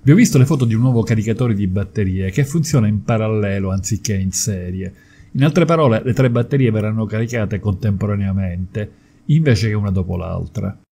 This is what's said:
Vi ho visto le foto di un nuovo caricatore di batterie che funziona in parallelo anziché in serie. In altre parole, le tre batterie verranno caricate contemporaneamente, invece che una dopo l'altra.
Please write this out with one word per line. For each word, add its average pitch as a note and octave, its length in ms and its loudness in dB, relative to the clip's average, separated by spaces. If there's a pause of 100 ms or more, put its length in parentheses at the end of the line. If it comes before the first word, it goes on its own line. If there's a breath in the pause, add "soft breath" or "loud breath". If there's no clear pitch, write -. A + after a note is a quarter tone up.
Vi C3+ 100 6
ho - 20 10
visto G#3 220 6
le C3 80 8
foto C3 220 2
di A2 80 0
un A2+ 80 2
nuovo B2 200 2
caricatore A2 520 0
di G2+ 120 -2
batterie F#2+ 640 -2
che C#3+ 140 0
funziona C#3 420 0
in G#2 160 0
parallelo G#2 680 -2
anziché G2 420 -4
in F#2+ 200 -2
serie. F#2 640 -6 (380 soft breath)
In C3 100 0
altre D#3+ 220 4
parole, D3+ 400 2
le B2+ 80 0
tre C3 180 2
batterie A#2+ 400 2
verranno A2 360 -2
caricate A2 520 -4
contemporaneamente, G2 1300 -2 (340 soft breath)
invece C3+ 420 2
che G#2 60 -2
una G#2 160 -2
dopo F#2 260 -2
l'altra. F2 640 -6 (140)